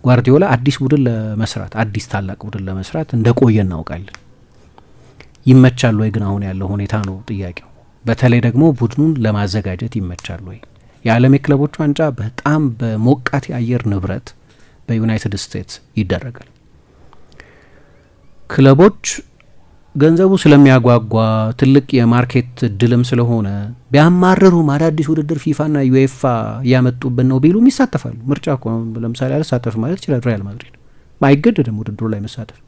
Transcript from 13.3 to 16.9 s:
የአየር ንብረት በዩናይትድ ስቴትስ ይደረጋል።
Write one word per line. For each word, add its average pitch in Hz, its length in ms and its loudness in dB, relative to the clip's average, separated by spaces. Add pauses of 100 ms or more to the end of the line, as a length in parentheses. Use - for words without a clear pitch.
የአየር 120 420 -4
ንብረት 95 400 -6 (560)
በዩናይትድ 110 540 -2
ስቴትስ - 400 -12 (200)
ይደረጋል። 95 520 -6 (2000)